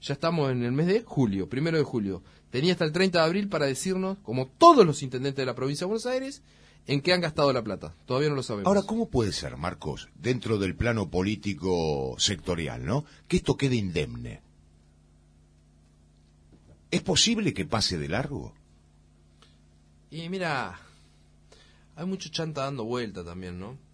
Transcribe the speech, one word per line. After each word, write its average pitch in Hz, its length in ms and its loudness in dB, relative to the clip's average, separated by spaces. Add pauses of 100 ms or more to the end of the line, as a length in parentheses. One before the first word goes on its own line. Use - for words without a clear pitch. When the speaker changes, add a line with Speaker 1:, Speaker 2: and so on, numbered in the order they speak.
Speaker 1:
Ya - 120 -4
estamos 156 380 0
en 123 140 0
el 123 80 0
mes 151 140 2
de 208 160 4
julio, 98 440 2
primero 160 300 0
de 143 80 4
julio. 98 360 -2 (280)
Tenía 160 240 2
hasta 175 100 -2
el 156 80 0
treinta 175 280 2
de 160 80 6
abril 196 200 0
para 160 180 0
decirnos, 185 580 -2
como 127 240 -2
todos 311 380 10
los 143 180 0
intendentes 131 380 -4
de 131 40 0
la 123 100 -2
provincia 139 300 -4
de - 20 -2
Buenos 220 180 -4
Aires, 262 360 -6 (440)
en 139 140 0
qué 170 140 2
han 180 80 2
gastado 151 320 2
la 123 100 -2
plata. 90 320 -8 (100)
Todavía 135 220 0
no 147 80 -2
lo 131 80 -4
sabemos. 107 240 -2
Speaker 2:
Ahora, 196 180 4
¿cómo 226 240 -2
puede 110 220 0
ser, 64 240 -6
Marcos, 76 600 -8
dentro 113 420 -2
del 95 180 0
plano 110 340 0
político 85 1080 0
sectorial, 78 680 -4
¿no?, 127 200 -2 (240)
que 180 80 2
esto 143 180 0
quede 131 220 0
indemne? 107 640 -4 (2500)
¿Es - 120 -2
posible 190 520 2
que - 100 -4
pase 92 340 -2
de 71 120 -4
largo? 104 440 -4 (1600)
Speaker 1:
Y 165 180 -10
mira, 147 500 -4 (1160)
hay 160 100 -8
mucho 190 240 -6
chanta 156 340 -4
dando 139 200 -4
vuelta 113 400 -6
también, 90 360 -10
¿no? 113 180 -12 (160)